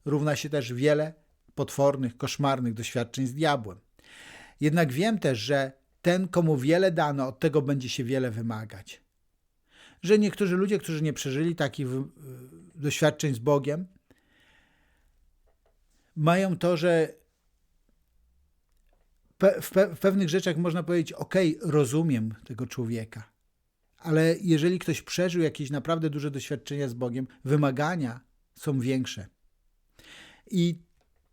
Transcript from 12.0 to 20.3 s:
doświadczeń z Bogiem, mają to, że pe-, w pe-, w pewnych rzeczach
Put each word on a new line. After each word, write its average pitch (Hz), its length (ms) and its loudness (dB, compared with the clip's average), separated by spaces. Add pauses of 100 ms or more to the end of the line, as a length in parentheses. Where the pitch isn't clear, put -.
doświadczeń 147 600 0
z 113 40 -4
Bogiem, 143 480 0 (2250)
mają 170 420 2
to, 175 180 2
że 165 380 2 (2250)
pe-, 190 220 4
w - 100 -10
pe-, 190 240 2
w - 40 -14
pewnych 190 300 2
rzeczach 180 280 0